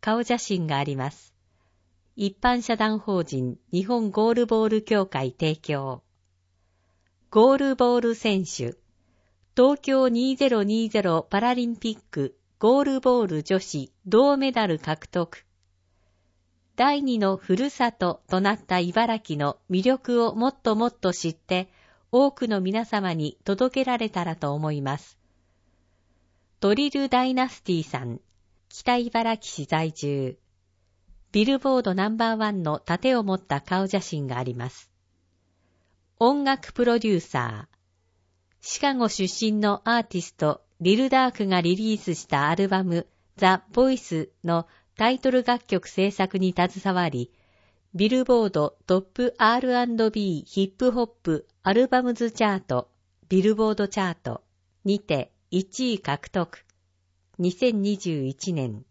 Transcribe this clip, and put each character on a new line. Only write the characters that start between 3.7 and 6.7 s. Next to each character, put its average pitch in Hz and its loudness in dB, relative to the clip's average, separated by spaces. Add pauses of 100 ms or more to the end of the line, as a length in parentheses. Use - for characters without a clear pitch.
日 185 -2
本 226 -2
ゴ 220 2
ー - 2
ル 240 2
ボ 220 2
ー - 2
ル 214 2
協 214 2
会 135 -6
提 156 -2
供。 135 -6 (1300)